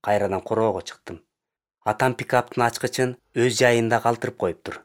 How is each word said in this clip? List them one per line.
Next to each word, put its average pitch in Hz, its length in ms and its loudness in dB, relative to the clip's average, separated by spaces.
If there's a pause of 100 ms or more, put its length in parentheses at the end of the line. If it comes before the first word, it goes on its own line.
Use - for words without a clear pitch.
кайрадан 98 400 0
короого 110 400 -2
чыктым. - 400 -16 (640)
Атам 127 280 0
пикаптын - 520 0
ачкычын 123 500 -2 (180)
өз 117 280 2
жайында 117 400 4
калтырып 113 360 -2
коюптур. - 480 -6